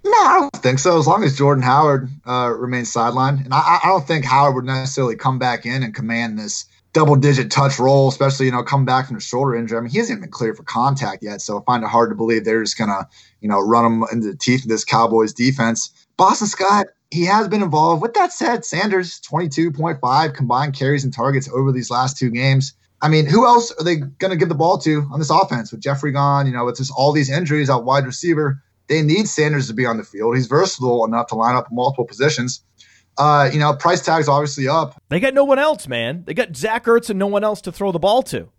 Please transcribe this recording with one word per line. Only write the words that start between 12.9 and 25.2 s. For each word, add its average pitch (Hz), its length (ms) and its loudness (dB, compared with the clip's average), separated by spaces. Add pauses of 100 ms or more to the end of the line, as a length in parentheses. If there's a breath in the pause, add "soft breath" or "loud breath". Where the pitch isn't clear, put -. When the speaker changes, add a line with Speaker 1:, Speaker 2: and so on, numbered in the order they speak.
Speaker 1:
you 107 80 -6
know, 101 120 2
run 117 240 4
him 113 260 0
into 110 200 -4
the 87 60 -12
teeth 131 260 0
of 117 60 -8
this 113 160 -2
Cowboys 113 500 2
defense. 120 560 -2 (260 soft breath)
Boston 202 300 2
Scott, 196 400 0 (240)
he 170 160 0
has 202 220 2
been 208 140 0
involved. 160 380 2
With 233 140 -4
that 359 180 2
said, 240 320 -2
Sanders, 185 560 -2
twenty-two 160 520 -2
point 151 280 -4
five 147 320 2
combined 135 420 -2
carries 139 300 0
and 120 80 -4
targets 135 400 -2
over 135 180 0
these 123 200 -4
last 131 260 -2
two 127 140 -2
games. 135 420 0 (300)
I 151 60 0
mean, 156 180 4
who 208 180 4
else 233 280 4
are 160 120 -8
they 170 120 2
gonna 165 400 -4
give 170 120 2
the 165 60 -2
ball 165 240 2
to 151 340 0
on 143 60 -4
this 151 100 -2